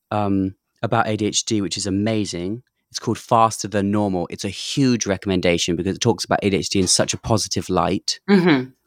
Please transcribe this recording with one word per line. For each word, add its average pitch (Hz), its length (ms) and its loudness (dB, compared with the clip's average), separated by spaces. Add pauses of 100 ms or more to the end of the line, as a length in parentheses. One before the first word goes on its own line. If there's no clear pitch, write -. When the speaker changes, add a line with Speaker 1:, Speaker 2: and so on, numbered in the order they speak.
(100)
Speaker 1:
um, 98 460 0 (260)
about 117 240 0
A 110 100 -2
D 104 100 -2
H - 180 -2
D, 107 160 0
which 90 160 -4
is 98 100 -6
amazing, 101 760 -2 (260)
it's - 80 -12
called 110 200 -4
Faster 113 500 2
Than 101 240 0
Normal. 98 380 0
It's - 140 -10
a 101 40 -4
huge 123 580 0
recommendation 90 720 2
because 87 180 -2
it - 60 -10
talks - 240 2
about - 180 2
A 101 80 2
D 95 60 2
H 76 140 -2
D 101 100 0
in 90 80 2
such - 260 2
a - 40 -8
positive - 520 -2
light, 87 480 0 (100)
Speaker 2:
Mm-hmm. 160 420 4 (160)